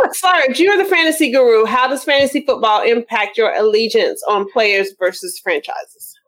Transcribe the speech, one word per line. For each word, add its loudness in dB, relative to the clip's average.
<laughs> -2
Sarge, 0
you're 4
the 0
fantasy 0
guru. 4
How 0
does -6
fantasy 0
football 0
impact -2
your 0
allegiance 0
on -2
players 0
versus -4
franchises? -8